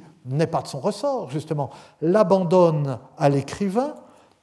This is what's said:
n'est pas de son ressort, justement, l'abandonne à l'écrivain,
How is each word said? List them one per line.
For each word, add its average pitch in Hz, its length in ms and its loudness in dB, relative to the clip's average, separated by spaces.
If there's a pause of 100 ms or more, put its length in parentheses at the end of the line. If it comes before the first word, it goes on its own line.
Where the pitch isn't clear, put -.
(280)
n'est 151 200 0
pas 160 160 -4
de - 40 -14
son 143 120 -10
ressort, 208 500 -4
justement, 143 400 -6 (320)
l'abandonne 170 960 4 (180)
à 143 140 2
l'écrivain, 202 640 -2 (500)